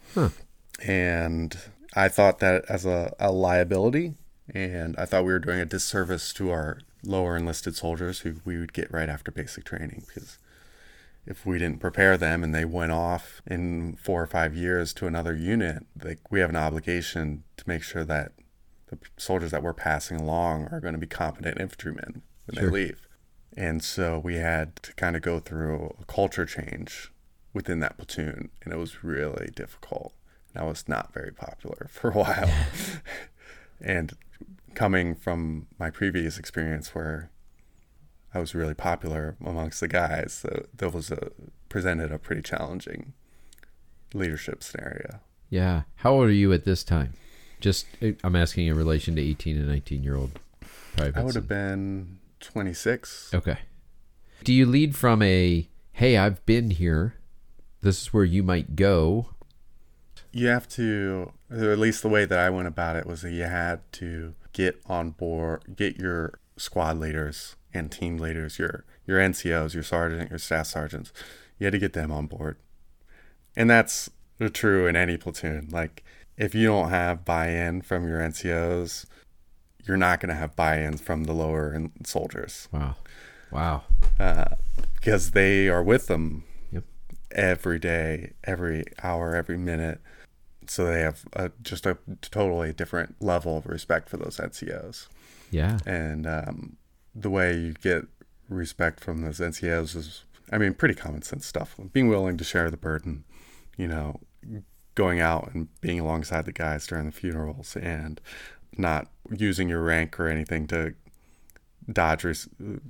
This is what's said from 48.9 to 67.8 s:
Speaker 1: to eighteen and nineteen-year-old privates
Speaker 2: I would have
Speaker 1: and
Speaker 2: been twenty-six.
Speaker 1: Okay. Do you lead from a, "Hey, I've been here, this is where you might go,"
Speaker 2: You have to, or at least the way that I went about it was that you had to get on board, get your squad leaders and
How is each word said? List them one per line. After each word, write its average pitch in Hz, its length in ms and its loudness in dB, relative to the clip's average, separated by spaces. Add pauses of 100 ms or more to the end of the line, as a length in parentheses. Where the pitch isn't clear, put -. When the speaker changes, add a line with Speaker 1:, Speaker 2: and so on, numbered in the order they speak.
Speaker 1:
to 76 60 2
eighteen 76 340 -2
and 73 120 0
nineteen-year-old 69 680 -2 (560)
privates 71 220 0
Speaker 2:
I 120 80 0
would 127 120 -2
have - 140 -4
Speaker 1:
and 98 600 -4
Speaker 2:
been 92 80 -18 (220)
twenty-six. - 920 -4
Speaker 1:
Okay. 85 280 0 (840)
Do 123 80 4
you 131 140 10
lead 143 280 4
from 113 280 6
a, 90 460 6 (240)
"Hey, 120 260 6
I've 98 260 2
been 113 260 4
here, 85 440 2 (640)
this 98 220 2
is - 100 -10
where 104 120 8
you 92 180 4
might 87 340 2
go," 98 540 4 (1000)
Speaker 2:
You 120 160 0
have 120 220 2
to, 101 600 -2 (180)
or 110 220 2
at 104 60 4
least 110 240 2
the 110 60 2
way 104 160 6
that 92 140 2
I 90 120 4
went 92 180 0
about 82 280 -2
it 82 100 -6
was 85 160 -10
that 87 100 -8
you 85 120 -4
had 87 360 -2 (140)
to 82 400 -10 (180)
get 92 340 0
on 85 240 -2
board, 82 680 -4
get 101 220 -2
your 85 400 -4 (180)
squad 80 420 -2
leaders 78 580 -6 (180)
and 80 160 -6